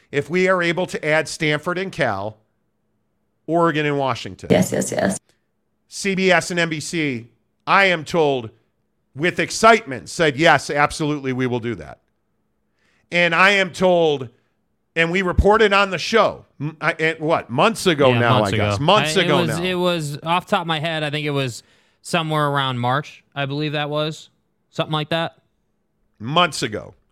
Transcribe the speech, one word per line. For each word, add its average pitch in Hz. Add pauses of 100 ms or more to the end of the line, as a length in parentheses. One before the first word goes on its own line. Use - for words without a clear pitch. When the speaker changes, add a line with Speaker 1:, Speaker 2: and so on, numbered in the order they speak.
(100)
Speaker 1:
if 143
we 185
are 185
able 170
to -
add 156
Stanford 156
and 190
Cal, 107 (1080)
Oregon 160
and 147
Washington?" 117
Speaker 2:
Yes, 92
yes, -
yes. - (720)
Speaker 1:
C -
B 185
S 165
and 175
N 165
B 156
C, 139 (380)
I 185
am 170
told, 139 (640)
with 170
excitement, 170
said, 151
"Yes, 151
absolutely, 147
we 127
will 120
do 117
that." 69 (1120)
And 170
I 185
am 190
told, 160 (680)
and 165
we 190
reported 196
on 196
the 175
show, 185 (140)
m-, 151
I, 156
and 160
what, 151
months 180
ago 143
Speaker 3:
Yeah, 120
Speaker 1:
now, 117
Speaker 3:
months 101
Speaker 1:
I 113
guess. 104
Speaker 3:
ago. 143
Speaker 1:
Months 156
Speaker 3:
I, 185
it 170
Speaker 1:
ago -
Speaker 3:
was, 165 (100)
Speaker 1:
now. 175
Speaker 3:
it 185
was, 170
off 175
the -
top 196
of 165
my 160
head, 160
I 147
think 147
it 147
was 135 (400)
somewhere 156
around 135
March, 127 (120)
I 139
believe 147
that 147
was. 151 (400)
Something 160
like 156
that. 165 (840)
Speaker 1:
Months 151
ago. 104 (180)